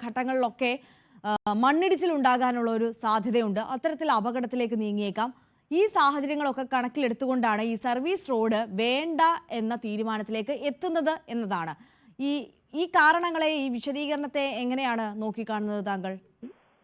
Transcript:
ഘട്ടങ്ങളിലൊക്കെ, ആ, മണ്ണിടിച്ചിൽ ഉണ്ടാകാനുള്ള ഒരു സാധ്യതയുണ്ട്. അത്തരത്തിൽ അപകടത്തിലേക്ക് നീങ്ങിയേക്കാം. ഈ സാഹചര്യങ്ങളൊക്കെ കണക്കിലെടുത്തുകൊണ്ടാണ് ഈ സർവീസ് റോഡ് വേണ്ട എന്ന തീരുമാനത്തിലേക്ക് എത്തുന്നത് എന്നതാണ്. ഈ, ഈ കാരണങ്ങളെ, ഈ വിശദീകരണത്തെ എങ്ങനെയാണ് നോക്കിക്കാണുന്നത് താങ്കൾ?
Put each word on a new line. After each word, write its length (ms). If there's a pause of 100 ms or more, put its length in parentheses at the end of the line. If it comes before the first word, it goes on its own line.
ഘട്ടങ്ങളിലൊക്കെ, 760 (460)
ആ, 280
മണ്ണിടിച്ചിൽ 580
ഉണ്ടാകാനുള്ള 600
ഒരു 200
സാധ്യതയുണ്ട്. 680
അത്തരത്തിൽ 520
അപകടത്തിലേക്ക് 720
നീങ്ങിയേക്കാം. 520 (380)
ഈ 140
സാഹചര്യങ്ങളൊക്കെ 880
കണക്കിലെടുത്തുകൊണ്ടാണ് 880
ഈ 140
സർവീസ് 540
റോഡ് 400
വേണ്ട 520 (300)
എന്ന 240
തീരുമാനത്തിലേക്ക് 760
എത്തുന്നത് 680 (100)
എന്നതാണ്. 460 (440)
ഈ, 320 (220)
ഈ 120
കാരണങ്ങളെ, 640
ഈ 220
വിശദീകരണത്തെ 720
എങ്ങനെയാണ് 800
നോക്കിക്കാണുന്നത് 640
താങ്കൾ? 320 (680)